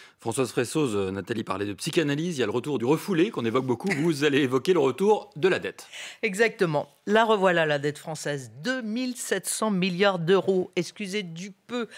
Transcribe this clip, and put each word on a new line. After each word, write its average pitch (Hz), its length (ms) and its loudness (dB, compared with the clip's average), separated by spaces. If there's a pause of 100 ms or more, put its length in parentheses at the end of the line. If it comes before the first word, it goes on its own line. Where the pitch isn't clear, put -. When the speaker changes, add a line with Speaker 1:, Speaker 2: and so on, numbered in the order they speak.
(180)
Speaker 1:
Françoise 117 320 -2
Fressoz, 127 440 0
euh, 98 160 -2
Nathalie 98 340 -4
parlait 98 200 -4
de 101 80 -4
psychanalyse, 156 640 -2
il 131 40 0
y - 20 2
a 110 40 2
le 104 60 -2
retour 127 260 -2
du 117 60 -4
refoulé 160 460 2
qu'on 123 160 -4
évoque 127 180 0
beaucoup, 131 260 -2
vous 151 340 2
allez 143 160 4
évoquer 135 340 2
le 170 60 4
retour 190 560 2
de 151 120 4
la 143 120 2
dette. 90 260 -10 (360)
Speaker 2:
Exactement. 202 680 0 (160)
La 220 180 4
revoilà, 185 420 4
la 147 140 0
dette 147 180 -2
française, 143 540 -8 (100)
deux 254 180 -4
mille 240 360 -4
sept - 320 -4
cents 220 240 -2
milliards 185 480 2
d'euros. 185 560 2
Excusez 190 480 -4
du 175 260 -12
peu, 226 480 -8